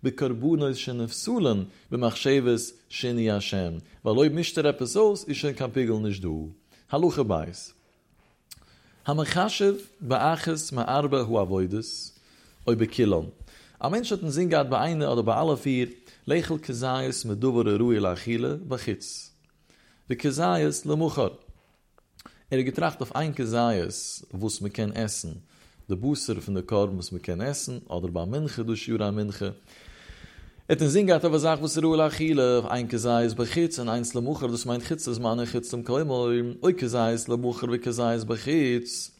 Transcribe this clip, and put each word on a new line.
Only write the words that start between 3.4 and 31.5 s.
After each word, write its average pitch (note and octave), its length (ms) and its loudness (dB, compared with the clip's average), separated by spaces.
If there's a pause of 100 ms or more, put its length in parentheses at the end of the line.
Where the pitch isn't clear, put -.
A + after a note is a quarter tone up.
ווייל A2 120 2
אויב D3 160 6
מישט E3 240 -4
ער D3+ 100 4
עפעס C3 300 -2
אויס, G#3 300 4
איז D3 80 -4
שוין C#3+ 180 -4
קיין B2+ 180 -4
פגל A2+ 220 2
נישט G#2 280 -2
דא. F2+ 80 -2 (600)
הלכה D3 320 2
בית. F2 500 -4 (1300)
המחשב F3+ 680 2 (280)
באחת D#3 720 0
מארבע C3+ 460 0
הוא A2+ 200 2
עבודות, F#2+ 720 -2 (540)
אוי A#2+ 80 4
בקילן. G#2 500 2 (540)
א - 80 -2
מענטש A3+ 240 -2
האט F#3+ 100 -2
אין E3 80 -4
זין E3 200 0
געהאט C#3+ 180 4
ביי B2 120 2
איינער D3 340 0
אדער A#2+ 80 2
ביי A2 200 2
אלע D#3 140 2
פיר, B2 320 0 (400)
"לכו D#3+ 340 0
כזית C3 640 -4
מדוברה A2+ 480 2
ראויה A2+ 260 4
לאכילה A#2 560 0 (120)
בחוץ. - 640 -8 (800)
וכזית D3+ 760 0
למאכל." D3+ 360 0
ער - 1400 -8
האט B2+ 60 0
געטראכט D#3+ 360 -2
אויף - 140 -8
איין D3+ 180 -2
כזית, A2+ 880 -2 (120)
וואס G#2+ 280 -4
מען G2+ 100 -6
קען G#2 240 -4
עסן. G#2+ 320 -4 (640)
דער F#2+ 80 -2
בשר A#2+ 420 -2
פון G2 140 -6
דער F#2 100 -2
קרבן, G2+ 300 2
וואס F2+ 180 -8
מען F2 100 -8
קען F2+ 200 -4
עסן, C3 440 -6
אדער F2 260 -6
ביי E2+ 140 -4
מנחה, C3 380 -4
דורך A2+ 240 -4
יורה G#2 240 0
מנחה. G#2 340 -4
ער F#2+ 60 -4 (1200)
האט D3+ 120 4
אין D3+ 80 4
זין G3 160 4
געהאט, F3 200 6
אבער D#3+ 120 4
זאגט, D3+ 220 2